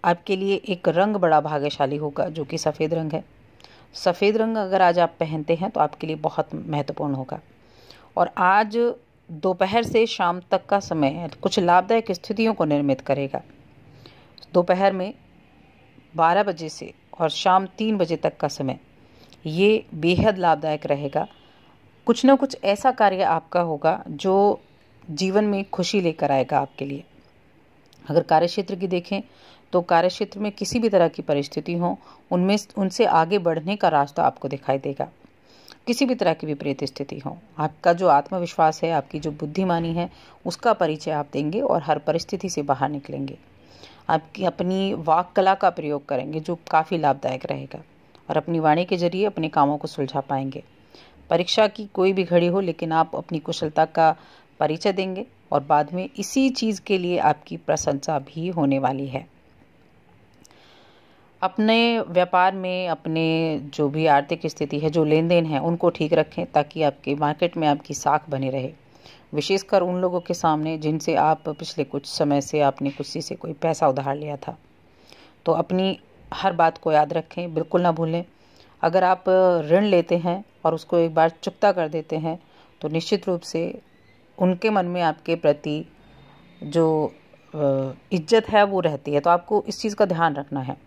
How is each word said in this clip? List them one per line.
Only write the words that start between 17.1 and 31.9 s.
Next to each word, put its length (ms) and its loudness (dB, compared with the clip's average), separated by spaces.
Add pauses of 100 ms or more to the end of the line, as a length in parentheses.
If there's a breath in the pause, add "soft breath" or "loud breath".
और 180 0
शाम 340 2 (120)
तीन 200 0
बजे 200 0
तक 200 -4
का 120 -4
समय 300 -6 (680 soft breath)
ये 400 2 (100)
बेहद 420 2
लाभदायक 500 0
रहेगा। 400 -2 (800 soft breath)
कुछ 180 2
ना 100 8
कुछ 280 -4
ऐसा 280 2
कार्य 320 2
आपका 380 0
होगा 480 -2
जो 520 2 (420)
जीवन 400 0
में 220 0
खुशी 360 -2
लेकर 300 0
आएगा 260 0
आपके 280 -4
लिए। 180 -10 (1000)
अगर 180 2
कार्यक्षेत्र 520 0
की 120 -6
देखें 340 -4 (520 soft breath)
तो 100 4
कार्यक्षेत्र 560 2
में 120 -4
किसी 280 -4
भी 100 2
तरह 180 6
की 140 -4
परिस्थिति 520 -4
हो, 240 -2 (340 loud breath)